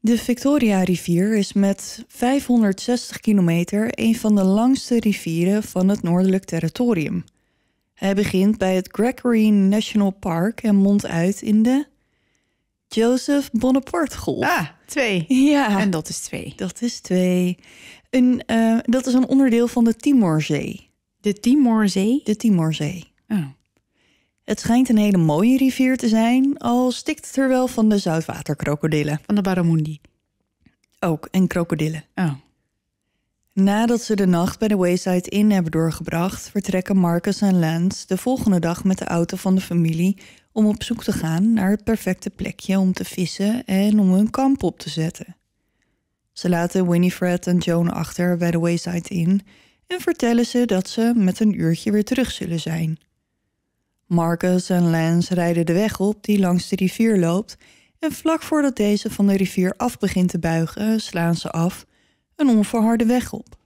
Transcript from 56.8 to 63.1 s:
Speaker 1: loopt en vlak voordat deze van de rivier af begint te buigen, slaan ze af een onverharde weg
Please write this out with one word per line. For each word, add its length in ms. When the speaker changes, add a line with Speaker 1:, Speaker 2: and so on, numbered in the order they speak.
Speaker 1:
loopt 380
en 140
vlak 300
voordat 340
deze 340
van 160
de 100
rivier 400
af 220
begint 320
te 80
buigen, 640
slaan 360
ze 140
af 360
een 120
onverharde 580
weg 260